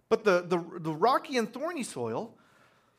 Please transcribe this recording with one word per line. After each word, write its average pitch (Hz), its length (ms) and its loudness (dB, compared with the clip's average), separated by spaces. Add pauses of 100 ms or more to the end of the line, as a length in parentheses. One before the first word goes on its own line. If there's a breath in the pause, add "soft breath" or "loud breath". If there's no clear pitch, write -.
But 226 160 2
the, 180 180 6
the, 175 220 0 (160)
the 160 140 -4
rocky 254 420 2
and 220 160 0
thorny 294 320 -6
soil, 131 540 -6 (600 soft breath)